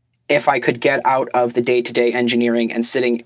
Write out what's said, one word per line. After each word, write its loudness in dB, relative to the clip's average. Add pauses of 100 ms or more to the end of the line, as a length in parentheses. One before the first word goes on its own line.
(280)
if 0
I 2
could -2
get 2
out 0
of 0
the 0
day-to-day 0
engineering 0
and -4
sitting -2